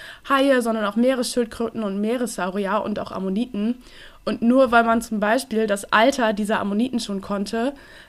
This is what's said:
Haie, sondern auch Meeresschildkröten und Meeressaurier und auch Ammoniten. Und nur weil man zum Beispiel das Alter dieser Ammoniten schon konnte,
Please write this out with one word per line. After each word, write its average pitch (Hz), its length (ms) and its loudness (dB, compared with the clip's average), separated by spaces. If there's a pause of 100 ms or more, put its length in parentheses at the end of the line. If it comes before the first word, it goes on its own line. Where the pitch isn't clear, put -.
(300)
Haie, 269 320 4
sondern 220 240 -2
auch 202 100 -4
Meeresschildkröten 240 880 0
und 202 180 -2
Meeressaurier 208 840 -2
und 202 160 -4
auch - 120 -8
Ammoniten. 202 640 -2 (480)
Und 214 180 -6
nur 247 300 4
weil 233 120 8
man 226 180 2
zum 220 180 -6
Beispiel 220 480 0
das 202 240 -2
Alter 226 420 4
dieser 208 260 -2
Ammoniten 214 400 -2
schon 196 220 -6
konnte, 214 520 -4 (360)